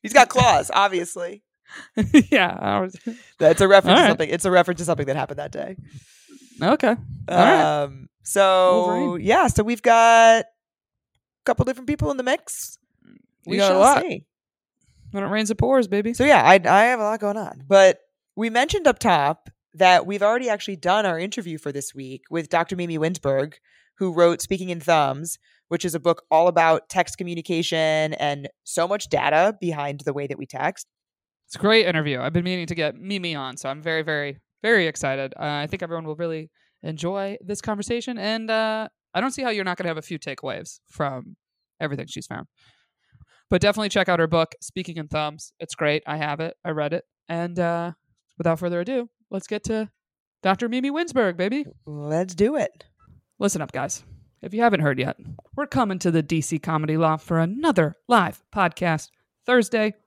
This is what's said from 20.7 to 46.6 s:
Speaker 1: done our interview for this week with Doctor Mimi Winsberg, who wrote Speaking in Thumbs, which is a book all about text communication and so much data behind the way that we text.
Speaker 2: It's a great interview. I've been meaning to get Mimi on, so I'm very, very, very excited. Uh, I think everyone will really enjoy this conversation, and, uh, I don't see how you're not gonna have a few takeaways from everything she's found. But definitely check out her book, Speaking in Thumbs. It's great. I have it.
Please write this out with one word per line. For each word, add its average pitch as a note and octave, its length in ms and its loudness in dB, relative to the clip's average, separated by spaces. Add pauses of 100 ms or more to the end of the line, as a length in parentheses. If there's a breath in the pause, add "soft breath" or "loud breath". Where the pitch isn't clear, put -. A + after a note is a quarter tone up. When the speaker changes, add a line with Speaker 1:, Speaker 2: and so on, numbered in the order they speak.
Speaker 1:
done F#3+ 300 0
our E3+ 120 -2
interview E3+ 400 -8
for D3 140 -10
this C#3 240 -12
week C3+ 340 -16
with D#3+ 200 -6
Doctor E3+ 260 -2
Mimi F3 240 -6
Winsberg, D3+ 540 -2 (460)
who F#3 140 -2
wrote E3+ 280 4
Speaking F#3 280 -6
in E3+ 120 -8
Thumbs, D3 580 -2 (300)
which E3+ 160 -4
is E3 100 -4
a D#3+ 40 -4
book E3+ 300 -2
all E3 200 4
about E3 400 2
text - 280 -2
communication D#3+ 1000 -2
and C#3+ 340 -6 (160)
so E3+ 200 -2
much G3+ 220 -4
data D#3 540 0
behind D3 400 -6
the D3+ 120 -6
way C#3+ 140 -8
that C#3 100 -10
we - 80 -12
text. C#3+ 420 -8 (600)
Speaker 2:
It's - 80 -20
a - 40 -16
great G#3+ 260 4
interview. D3+ 340 -2
I've C3+ 140 -6
been F3 100 0
meaning F3+ 240 -6
to E3 80 -10
get D#3 220 -4
Mimi F3+ 360 -8
on, C3 220 -10
so C3+ 140 -10
I'm D3 120 -10
very, D#3+ 200 -4
very, D3 380 -6 (220)
very G#3+ 260 2
excited. C3+ 520 -6
Uh, - 40 -8
I D3 240 -6
think F#3+ 160 -8
everyone E3 220 -8
will D#3 120 -10
really D#3+ 340 -8 (320)
enjoy F#3 580 -6
this G3 200 -10
conversation, A#3 560 -6
and, A3 340 -6
uh, A3 380 -4 (240)
I - 80 -2
don't B3+ 100 -2
see C#4 100 -10
how B3 100 -2
you're G#3 120 -4
not F3+ 140 -4
gonna F3 120 -6
have D#3+ 80 -6
a D#3 40 -10
few D#3+ 180 -10
takeaways - 600 -12 (100)
from C#3 480 -8 (420)
everything C#3+ 280 -8
she's - 200 -16
found. - 200 -14 (1040)
But F#3 120 2
definitely G3+ 280 0
check F#3+ 200 0
out F3 100 2
her E3 80 2
book, D#3+ 340 -2
Speaking F3 360 -12
in D3+ 100 -12
Thumbs. D3+ 500 -8
It's - 160 -14
great. D3+ 320 -2
I D3+ 120 -8
have D3+ 240 -6
it. E3 240 -10